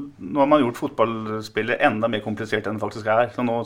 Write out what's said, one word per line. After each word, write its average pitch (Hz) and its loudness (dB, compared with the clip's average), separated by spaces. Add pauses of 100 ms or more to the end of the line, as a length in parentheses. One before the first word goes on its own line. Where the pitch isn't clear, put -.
(160)
nå 107 -2
har 139 6
man 151 6
gjort 117 -2
fotballspillet 110 -2
enda 117 2
mer 107 -2
komplisert 110 -2
enn 104 -4
det 107 -2
faktisk 107 -10
er. 113 4
Så 123 -2
nå 117 0